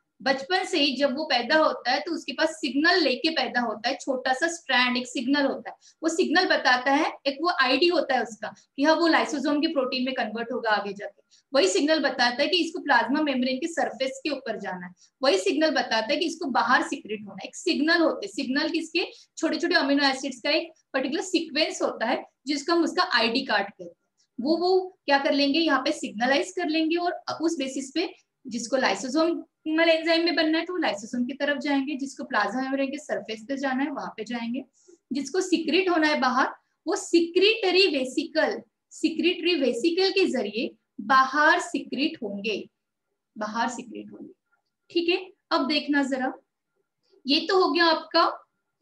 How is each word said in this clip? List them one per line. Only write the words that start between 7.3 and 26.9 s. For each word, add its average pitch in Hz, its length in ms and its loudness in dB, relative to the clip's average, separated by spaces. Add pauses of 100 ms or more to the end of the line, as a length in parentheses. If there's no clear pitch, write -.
वो 339 180 2
आईडी 269 260 4
होता 320 280 2
है 240 80 2
उसका, 220 320 -10 (220)
कि 269 60 -4
हाँ, 311 120 6
वो 330 120 4
lysosome 294 540 2
के 294 60 2
प्रोटीन 262 380 -2
में 262 100 -4
convert 233 380 -6
होगा 220 180 -2
आगे 202 220 0
जाके। 202 300 -16 (320)
वही 311 140 6
signal 320 300 2
बताता 254 440 0
है 311 60 2
कि 330 160 2
इसको - 140 -6
plasma 269 440 2
membrane 262 340 0
के 330 120 -4
surface 262 560 -4
के 311 60 -4
ऊपर 226 300 -6
जाना 185 260 -10
है। 180 60 -18 (300)
वही 285 160 4
signal 311 320 2
बताता 233 400 0
है 294 60 0
कि 339 100 -2
इसको 302 200 -6
बाहर 254 360 2
secrete 214 380 -8
होना 196 220 -16
है। - 60 -12
एक - 80 -18
signal 320 460 0
होते 262 240 0
हैं। 196 60 -12
signal 277 360 -2
किसके? 339 440 -4 (260)
छोटे 311 180 -2
छोटे 349 180 0
amino 285 300 2
acids 269 360 -2
का 294 100 -2
एक 330 220 0 (200)
particular 277 300 -2
sequence 330 600 -2
होता 220 240 -2
है, 269 180 -2 (220)
जिसको 294 260 -2
हम 339 120 4
उसका 359 300 0
आईडी 233 260 2
कार्ड 202 260 0
कहते 185 180 -16
हैं। 170 60 -16 (500)
वो, 302 160 2
वो 370 500 2
क्या 277 120 4
कर 285 140 0
लेंगे, 277 260 2
यहाँ 302 220 2
पे 285 120 0
signalize 262 580 -2
कर 349 180 -4
लेंगे 320 280 0